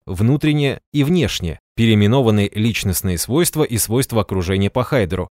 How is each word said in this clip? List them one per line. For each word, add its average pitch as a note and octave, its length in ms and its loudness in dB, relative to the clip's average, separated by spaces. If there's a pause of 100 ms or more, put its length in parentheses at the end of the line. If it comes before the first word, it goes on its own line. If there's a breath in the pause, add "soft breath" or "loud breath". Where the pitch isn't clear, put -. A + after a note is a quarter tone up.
внутреннее C3+ 720 0 (140)
и D3 100 2
внешнее, C3 560 -2 (160)
переименованные A2 800 4
личностные G2+ 640 -2
свойства D3+ 460 -2
и A#2 140 -2
свойства A2+ 440 0
окружения F#2+ 480 0
по B2 160 -2
Хайдеру, F#2 420 -2 (120)